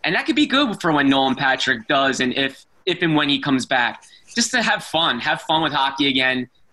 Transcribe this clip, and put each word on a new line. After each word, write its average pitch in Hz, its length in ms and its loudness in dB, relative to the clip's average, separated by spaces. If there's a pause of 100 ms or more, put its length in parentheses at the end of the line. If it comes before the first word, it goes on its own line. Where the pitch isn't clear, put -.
And 156 100 -2
that 254 120 -2
could 285 100 -2
be 294 100 4
good 262 340 0
for 165 120 0
when 139 180 4
Nolan 135 260 2
Patrick 131 520 -2
does 135 320 0
and 127 140 0
if, 135 320 -4 (200)
if 170 160 -2
and 165 140 2
when 147 120 2
he 139 120 2
comes 135 260 0
back. 120 380 -2 (320)
Just 233 160 0
to 247 100 0
have 214 220 0
fun, 156 360 -2
have 156 220 -2
fun 160 200 0
with 147 120 -2
hockey 139 340 0
again. 131 420 0 (240)